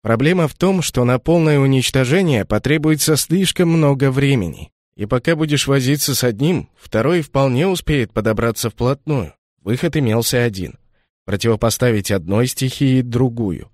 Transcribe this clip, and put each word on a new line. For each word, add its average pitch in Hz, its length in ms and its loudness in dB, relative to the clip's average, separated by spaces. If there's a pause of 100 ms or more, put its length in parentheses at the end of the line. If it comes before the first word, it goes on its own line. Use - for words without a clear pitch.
Проблема 147 460 0
в - 80 -6
том, 185 260 0
что 123 240 0
на 123 140 2
полное 156 400 2
уничтожение 135 840 2
потребуется 151 720 0
слишком 175 540 0
много 143 400 2
времени. 131 640 -2 (240)
И 104 100 -6
пока 131 300 0
будешь 147 320 -2
возиться 139 480 0
с - 80 -2
одним, 123 520 -2
второй 147 460 -2
вполне 135 460 0
успеет 156 440 -2
подобраться 110 580 -2
вплотную. 127 640 -4 (300)
Выход 123 320 -2
имелся 120 480 0
один. 95 360 -6 (460)
Противопоставить 110 840 0
одной 98 380 0
стихии 131 540 0
другую 117 720 -4